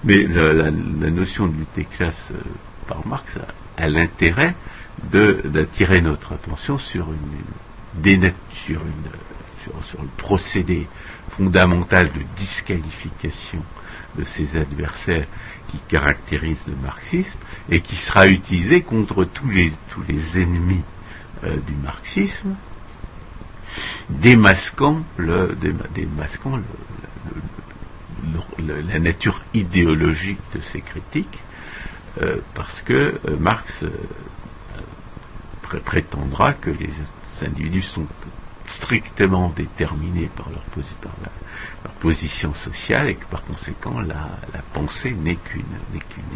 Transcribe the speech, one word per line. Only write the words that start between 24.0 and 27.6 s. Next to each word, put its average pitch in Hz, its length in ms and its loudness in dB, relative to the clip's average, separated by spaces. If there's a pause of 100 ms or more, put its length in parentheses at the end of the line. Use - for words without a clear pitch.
démasquant 117 920 8 (160)
le, 85 420 2
déma-, 82 240 0 (100)
démasquant 78 640 -2
le, 110 80 -2 (680)
le, - 1040 -8 (180)